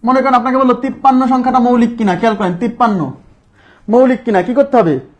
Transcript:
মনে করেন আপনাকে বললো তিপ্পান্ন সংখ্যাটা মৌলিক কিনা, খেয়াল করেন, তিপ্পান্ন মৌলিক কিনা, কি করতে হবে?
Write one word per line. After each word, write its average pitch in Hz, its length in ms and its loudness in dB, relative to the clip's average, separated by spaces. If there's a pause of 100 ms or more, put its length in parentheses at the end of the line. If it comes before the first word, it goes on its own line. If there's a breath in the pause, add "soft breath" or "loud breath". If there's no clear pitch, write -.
মনে 254 180 0
করেন 262 120 0
আপনাকে 254 240 0
বললো 254 160 2
তিপ্পান্ন 262 520 -2
সংখ্যাটা 240 320 0
মৌলিক 240 400 0
কিনা, 196 180 0
খেয়াল 220 200 0
করেন, 185 200 -4
তিপ্পান্ন 208 560 -2 (760 soft breath)
মৌলিক 254 360 2
কিনা, 196 180 0
কি 240 120 -4
করতে 277 220 2
হবে? 165 240 2 (180)